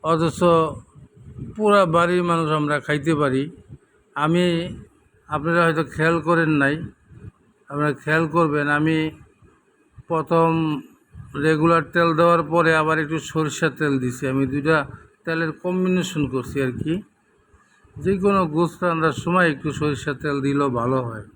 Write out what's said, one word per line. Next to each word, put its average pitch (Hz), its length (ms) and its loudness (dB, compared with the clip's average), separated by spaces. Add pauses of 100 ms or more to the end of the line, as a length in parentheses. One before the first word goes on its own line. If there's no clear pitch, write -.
(100)
অথচ 165 300 0 (1160)
পুরা 202 300 4
বাড়ির 175 440 2
মানুষ 165 200 0
আমরা 151 300 0
খাইতে 147 340 -2
পারি। 139 280 0 (760)
আমি, 160 280 2 (840)
আপনারা 156 360 -2
হয়তো 160 200 0
খেয়াল 160 320 0 (120)
করেন 165 220 2 (120)
নাই, 139 120 2 (960)
আপনারা 147 220 -2
খেয়াল 156 320 0 (120)
করবেন, 147 320 2
আমি 156 420 0 (1000)
প্রথম 165 720 2 (640)
রেগুলার 160 480 4
তেল 170 240 2
দেওয়ার 170 260 4
পরে 160 340 2
আবার 156 280 2
একটু 156 140 -4
সরিষার 156 600 -2
তেল 143 200 0
দিছি। 123 240 -4 (100)
আমি 135 140 0
দুইটা 147 300 0 (480)
তেলের 160 280 -4
কম্বিনেশন 185 720 -2 (100)
করছি 127 300 -6
আর 127 180 -2
কি। 156 140 -2 (1000)
যে 156 160 -2 (120)
কোনো 202 220 4
গোস্ত 160 380 -2
রান্নার 160 380 0
সময় 175 300 2
একটু 139 200 -6
সরিষার 147 500 -4
তেল 143 180 -2
দিলেও 139 300 0
ভালো 123 280 0 (100)
হয়। 107 260 -14